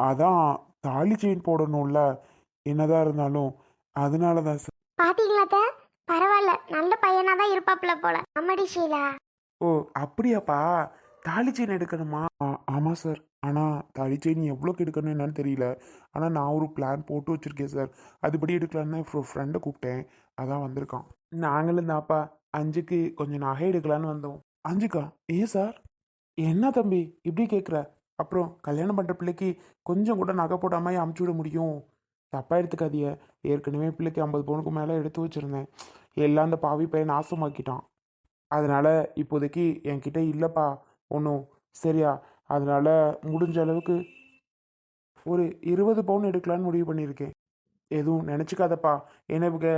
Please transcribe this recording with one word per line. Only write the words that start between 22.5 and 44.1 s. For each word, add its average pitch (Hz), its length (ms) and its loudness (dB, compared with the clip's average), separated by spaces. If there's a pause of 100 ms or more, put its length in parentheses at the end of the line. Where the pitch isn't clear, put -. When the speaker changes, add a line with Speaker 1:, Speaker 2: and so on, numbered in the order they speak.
Speaker 1:
அஞ்சுக்கு 160 440 -2 (140)
கொஞ்சம் 143 320 -6
நகை 139 220 0
எடுக்கலான்னு 156 440 0
வந்தோம். 143 280 -10 (240)
அஞ்சுக்கா? 180 400 -2 (240)
ஏன் 196 240 0
சார்? 202 240 -2 (600)
என்ன 170 320 2
தம்பி 202 320 2 (200)
இப்படி 175 240 0
கேட்குற? 190 320 0 (400)
அப்புறம் 170 300 -2 (140)
கல்யாணம் 170 360 0
பண்ற 185 160 0
பிள்ளைக்கு 175 340 -4 (380)
கொஞ்சம் 208 340 2
கூட 185 120 0
நகை 180 260 0
போடாம 175 400 0
அமுச்சு 165 260 -2
விட 175 80 0
முடியும்? 160 440 -2 (560)
தப்பா 139 240 0
எடுத்துக்காதீய, 160 500 0 (380)
ஏற்கனவே 143 460 -2
பிள்ளைக்கு 165 320 -4
ஐம்பது 151 220 -2
பவுனுக்கு 151 280 -2
மேல 160 260 -2
எடுத்து 156 260 -4
வச்சிருந்தேன், 143 460 -6 (460)
எல்லாம் 151 320 4
அந்த 160 100 0
பாவி 156 280 0
பையன் 156 260 0
நாசமாக்கிட்டான். 143 680 -4 (680)
அதனால 143 360 4 (300)
இப்போதைக்கு 147 480 -2 (200)
என்கிட்ட 143 440 -4
இல்லப்பா 156 380 0 (440)
ஒன்றும், 147 320 -2 (340)
சரியா? 160 360 2 (380)
அதனால 143 360 2 (380)
முடிஞ்ச 160 360 0
அளவுக்கு 165 360 0 (1300)